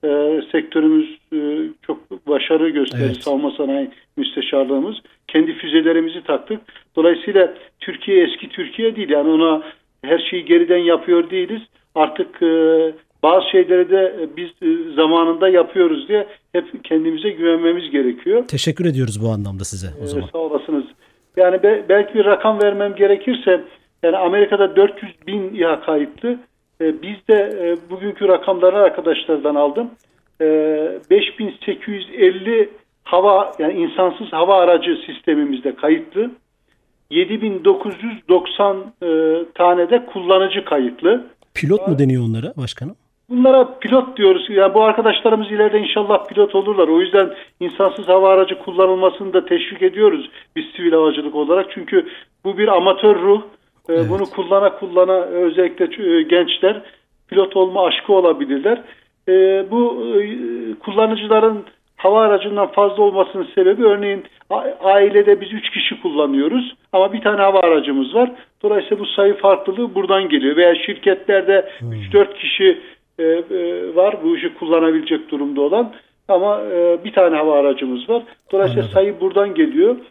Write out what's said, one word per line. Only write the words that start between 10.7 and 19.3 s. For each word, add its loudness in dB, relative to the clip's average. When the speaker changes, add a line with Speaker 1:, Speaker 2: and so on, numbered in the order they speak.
Speaker 1:
yapıyor 0
değiliz. -6
Artık, -4
e, 2
bazı 2
şeyleri 2
de, 0
e, -10
biz, -10
e, -4
zamanında 2
yapıyoruz 2
diye -2
hep -6
kendimize -2
güvenmemiz -2
gerekiyor. -2
Speaker 2:
Teşekkür -4
ediyoruz -2
bu -2
anlamda -6